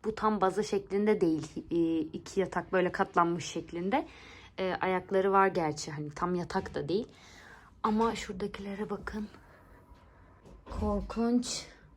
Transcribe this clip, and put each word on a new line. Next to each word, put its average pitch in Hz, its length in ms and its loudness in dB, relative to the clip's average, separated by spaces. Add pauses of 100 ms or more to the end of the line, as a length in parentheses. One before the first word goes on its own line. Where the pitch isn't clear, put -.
bu 214 100 0
tam 214 260 2
baza 190 220 4
şeklinde 208 580 2
değil. 160 500 0
E, 165 280 2
iki 170 420 -4
yatak 175 320 -2
böyle 180 200 4
katlanmış 175 520 2
şeklinde. 185 640 -2 (500)
E, 185 220 -2
ayakları 190 520 2
var 196 140 8
gerçi. 165 440 0
Hani 151 200 -6
tam 170 240 -2
yatak 175 400 -4
da 147 140 -4
değil. 202 200 -2 (760)
Ama 220 320 2
şuradakilere 202 760 -6
bakın. 208 380 -6 (1500)
Korkunç. 220 840 0 (300)